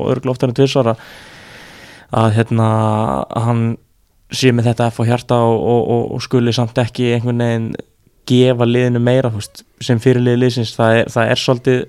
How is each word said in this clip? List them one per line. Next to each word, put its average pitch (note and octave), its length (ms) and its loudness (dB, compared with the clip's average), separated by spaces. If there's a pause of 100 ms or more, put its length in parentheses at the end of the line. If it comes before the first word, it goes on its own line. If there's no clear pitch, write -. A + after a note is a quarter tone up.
(100)
örugglega C3 200 -4
oftar B2+ 180 -2
en A#2 60 -4
tvisvar C3+ 400 2
að, - 80 -10 (1120)
að, A2+ 200 2
hérna, A2+ 360 0 (640)
hann A#2 320 0 (680)
sé B2+ 200 2
með A#2+ 180 2
þetta A#2 220 0
F - 100 -8
H A2+ 60 0
hjarta A#2+ 320 0
og, A#2 180 2
og, A#2 300 0
og, A#2 140 0 (100)
og B2 120 -6
skuli A#2+ 280 0
samt A#2+ 260 -2
ekki A#2+ 360 -2
einhvern A#2+ 280 -2
veginn A#2 280 -2 (560)
gefa B2 420 2
liðinu A#2+ 320 0
meira, B2 320 2
þú G#2 80 -6
veist, - 220 -16 (160)
sem A#2 220 0
fyrirliði B2 420 2
liðsins, B2 320 -2
það A2+ 240 2
er, - 100 0
það A2+ 240 -2
er - 80 -2
svolítið, B2+ 380 0 (100)